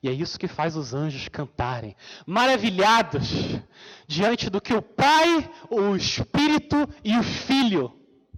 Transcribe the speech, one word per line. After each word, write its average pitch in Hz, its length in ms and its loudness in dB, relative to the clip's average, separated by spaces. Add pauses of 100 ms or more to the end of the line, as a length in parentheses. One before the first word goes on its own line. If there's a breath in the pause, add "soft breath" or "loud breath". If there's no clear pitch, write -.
E 135 60 -4
é 127 40 -2
isso 147 260 -6
que 180 100 -6
faz 160 280 -4
os 131 180 -8
anjos 143 340 -6
cantarem, 123 680 -8 (320 loud breath)
maravilhados 208 1000 2 (800 loud breath)
diante 208 420 0
do 196 140 -2
que - 100 -4
o 214 80 2
Pai, 311 680 4 (180 loud breath)
o 202 260 2
Espírito 294 920 0 (160 loud breath)
e 214 120 2
o 233 60 2
Filho 220 680 0 (460)